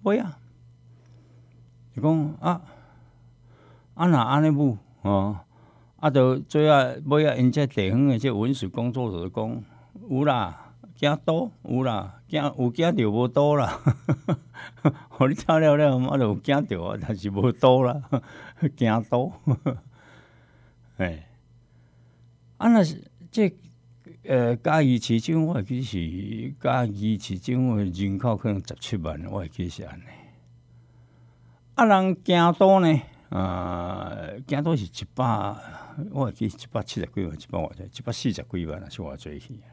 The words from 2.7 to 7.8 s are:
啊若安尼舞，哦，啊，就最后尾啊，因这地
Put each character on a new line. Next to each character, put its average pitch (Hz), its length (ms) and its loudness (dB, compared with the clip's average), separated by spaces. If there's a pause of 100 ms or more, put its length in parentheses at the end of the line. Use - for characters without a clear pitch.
啊 170 120 0
若 165 120 6
安 131 260 4
尼 156 60 4
舞， 139 260 2 (240)
哦， 98 380 0 (580)
啊， 156 140 0
就 131 300 4
最 151 280 2
后 127 380 4
尾 147 200 2
啊， 135 80 0
因 127 160 4
这 143 160 0
地 101 240 -2